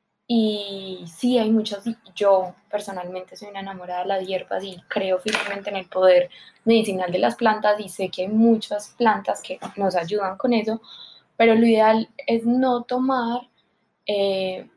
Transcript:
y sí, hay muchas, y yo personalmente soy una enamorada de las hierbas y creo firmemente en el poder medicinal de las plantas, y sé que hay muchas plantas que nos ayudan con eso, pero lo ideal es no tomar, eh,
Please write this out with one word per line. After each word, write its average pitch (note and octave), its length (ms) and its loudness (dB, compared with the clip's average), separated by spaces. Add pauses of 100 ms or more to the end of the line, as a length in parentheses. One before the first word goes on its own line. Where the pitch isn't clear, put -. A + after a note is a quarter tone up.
(280)
y G3+ 800 -2
sí, B3 320 0
hay A3 120 2
muchas, G#3+ 360 -2
y A3+ 80 -6 (200)
yo F#3+ 380 2 (160)
personalmente F#3 680 -8
soy G#3 140 -18
una G3 120 -12
enamorada F3+ 400 -10
de F#3 60 -6
las F#3+ 200 -2
hierbas F#3+ 360 -6
y F#3 140 -12 (100)
creo F#3+ 320 -2
firmemente G3+ 520 -6
en G3 60 -4
el F#3 100 -10
poder F3+ 420 6 (360)
medicinal A3 460 2
de F3+ 80 0
las A#3 160 2
plantas, G#3+ 440 2
y G3 100 -10
sé F#3 200 -6
que F3+ 140 -6
hay F#3+ 40 -6
muchas A3 680 2
plantas G#3 440 0
que - 180 -10 (180)
nos F#3+ 180 0
ayudan F#3+ 420 -4
con B3 160 0
eso, A3 280 -2 (560)
pero A3+ 180 6
lo A3+ 100 6
ideal A3 440 4 (180)
es A3+ 180 0
no B3 380 0
tomar, B3 680 -2 (560)
eh, F#3+ 720 -4